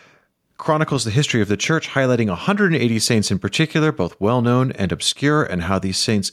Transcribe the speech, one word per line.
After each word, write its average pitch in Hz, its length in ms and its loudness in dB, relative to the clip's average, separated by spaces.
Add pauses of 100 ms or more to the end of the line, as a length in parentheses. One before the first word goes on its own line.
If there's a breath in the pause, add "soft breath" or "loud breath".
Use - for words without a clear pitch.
(580 loud breath)
chronicles 151 460 0
the 113 60 -4
history 127 300 2
of 98 80 2
the 104 80 0
church, 160 320 -2
highlighting 123 420 2
a 90 40 -2
hundred 190 400 0
and - 80 0
eighty 117 160 2
saints 107 320 2
in 98 80 0
particular, 156 520 0
both 90 300 -4
well-known 123 520 2
and 92 200 -4
obscure, 147 520 0
and 87 180 -4
how 95 160 0
these 95 180 -4
saints 104 360 -2